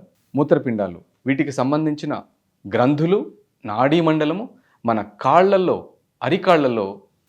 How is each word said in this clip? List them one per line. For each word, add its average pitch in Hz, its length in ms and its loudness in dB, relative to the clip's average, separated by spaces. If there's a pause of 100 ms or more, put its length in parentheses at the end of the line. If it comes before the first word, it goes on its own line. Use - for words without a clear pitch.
(340)
మూత్రపిండాలు, 123 640 0 (280)
వీటికి 139 340 -2
సంబంధించిన 147 520 -4 (520)
గ్రంథులు, 143 540 2 (460)
నాడీ 131 340 0 (100)
మండలము 156 360 0 (400)
మన 113 160 0 (240)
కాళ్ళల్లో, 180 520 4 (460)
అరికాళ్ళల్లో 131 640 2 (420)